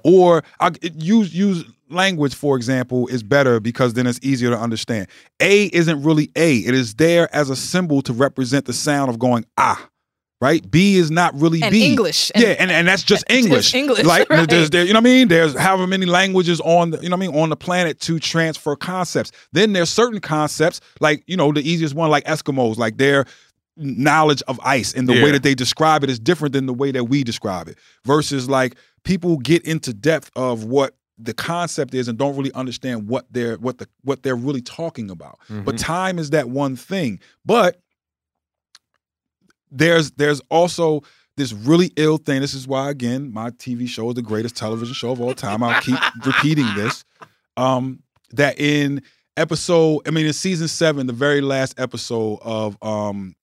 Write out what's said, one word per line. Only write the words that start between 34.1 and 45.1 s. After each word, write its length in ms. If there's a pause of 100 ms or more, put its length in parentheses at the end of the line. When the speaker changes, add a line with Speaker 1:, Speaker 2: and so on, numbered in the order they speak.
Speaker 1:
they're 100
really 260
talking 480
about. 300 (100)
But 80
Speaker 3:
Mm-hmm. 200
Speaker 1:
time 420
is 120
that 200
one 240
thing. 460 (260)
But 320 (1900)
there's, 420
there's 280 (100)
also 520 (340)
this 160
really 440
ill 220
thing. 220
This 140
is 140
why, 220
again, 420
my 260
T 160
V 120
show 240
is 60
the 60
greatest 340
television 380
show 180